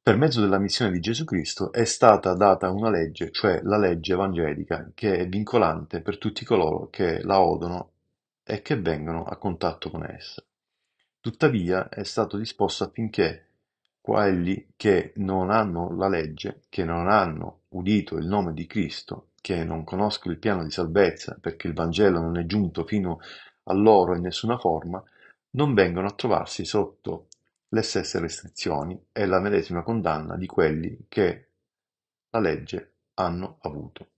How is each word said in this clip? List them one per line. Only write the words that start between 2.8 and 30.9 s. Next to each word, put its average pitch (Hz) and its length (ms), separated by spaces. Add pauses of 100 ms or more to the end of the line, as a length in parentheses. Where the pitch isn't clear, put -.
legge, 82 400
cioè 92 320
la 104 160
legge 87 360
evangelica, 82 840
che 98 220
è 90 100
vincolante 90 760
per - 160
tutti - 280
coloro 90 440
che 85 340
la 98 180
odono 85 500 (500)
e 107 200
che 139 180
vengono 82 460
a - 100
contatto 85 540
con 80 200
essa. - 320 (760)
Tuttavia 92 720
è 101 160
stato 104 320
disposto 104 480
affinché 104 640 (520)
quelli 98 760
che 98 400
non 95 340
hanno 90 420
la 90 140
legge, 80 640
che 92 160
non 85 240
hanno 85 640
udito 92 440
il 80 120
nome 95 260
di 80 120
Cristo, - 680 (100)
che 85 240
non 82 180
conoscono 92 500
il 78 60
piano 95 240
di 78 80
salvezza, 87 680
perché - 300
il 82 60
Vangelo 85 480
non 82 160
è 85 80
giunto 87 400
fino 90 340 (440)
a - 100
loro 98 420
in 85 60
nessuna 110 360
forma, 85 460 (460)
non 143 240
vengono 92 340
a 101 60
trovarsi - 500
sotto - 640 (440)
le 110 100
stesse - 400
restrizioni 82 760 (140)
e 104 140
la 95 160
medesima 101 420
condanna 85 540
di 90 80
quelli 80 640